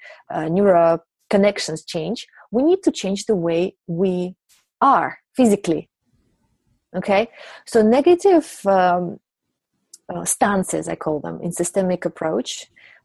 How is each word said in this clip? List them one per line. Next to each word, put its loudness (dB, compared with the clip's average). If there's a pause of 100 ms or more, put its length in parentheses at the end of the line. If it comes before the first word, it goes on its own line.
(320)
uh, -6
neural 4 (320)
connections 0
change, -8 (240)
we 0
need 2
to 2
change -4
the 0
way -2 (120)
we -2 (440)
are 2 (180)
physically, 0 (1040)
okay? -2 (380)
So 2
negative, 4
um, 2 (920)
uh, -8
stances, -2
I -6
call -4
them, -10
in -6
systemic -2
approach, -6 (380)